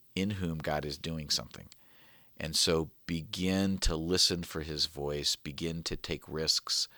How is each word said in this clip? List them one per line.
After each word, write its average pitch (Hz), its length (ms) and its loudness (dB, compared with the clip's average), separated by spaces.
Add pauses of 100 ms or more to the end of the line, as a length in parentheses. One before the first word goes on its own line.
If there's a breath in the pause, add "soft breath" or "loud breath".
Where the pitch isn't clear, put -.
(160)
in 98 160 0
whom 87 260 -2
God 76 280 0
is 71 120 -4
doing 80 320 -4
something. - 380 -4 (760 loud breath)
And 78 140 -4
so 80 340 4 (160)
begin 92 720 2
to 82 180 2
listen 87 460 4
for 82 180 -6
his 76 240 -2
voice, 73 500 -2
begin 82 480 -4
to - 140 -4
take - 280 -6
risks - 640 -2 (100)